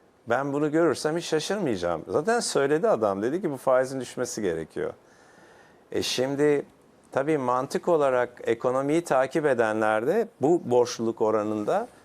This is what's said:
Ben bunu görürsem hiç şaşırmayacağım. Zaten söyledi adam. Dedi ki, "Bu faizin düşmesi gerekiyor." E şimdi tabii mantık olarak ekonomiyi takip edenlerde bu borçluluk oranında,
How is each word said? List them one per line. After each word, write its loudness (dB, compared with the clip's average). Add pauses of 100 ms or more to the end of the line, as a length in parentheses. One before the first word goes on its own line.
(300)
Ben 0
bunu 0
görürsem 2
hiç -6
şaşırmayacağım. -2
Zaten 0
söyledi 0
adam. 0
Dedi -2
ki, -2
"Bu -6
faizin 0
düşmesi -8
gerekiyor." -4 (960)
E -2
şimdi 0 (460)
tabii 0
mantık -2
olarak 2
ekonomiyi 0
takip 0
edenlerde 2 (140)
bu 2
borçluluk 0
oranında, 0 (180)